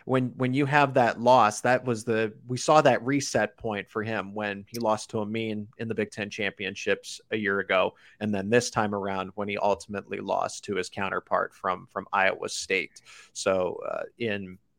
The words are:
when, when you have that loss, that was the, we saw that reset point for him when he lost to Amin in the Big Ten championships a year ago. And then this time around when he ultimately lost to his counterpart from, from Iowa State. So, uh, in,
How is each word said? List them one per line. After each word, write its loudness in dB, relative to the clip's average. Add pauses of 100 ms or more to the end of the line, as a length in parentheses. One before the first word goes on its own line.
when, 0
when 0
you 2
have 4
that 4
loss, 6
that 2
was -2
the, 0 (160)
we -4
saw 6
that 6
reset 0
point -6
for -4
him -4
when -6
he -10
lost 0
to -2
Amin -4 (100)
in -6
the -4
Big -2
Ten -8
championships -4 (100)
a 0
year 0
ago. 2 (240)
And -2
then -2
this 4
time 0
around -4
when -4
he -4
ultimately -2
lost -4
to -6
his -2
counterpart -2
from, -4
from -8
Iowa 2
State. -4 (320)
So, 0
uh, -6 (160)
in, -6 (200)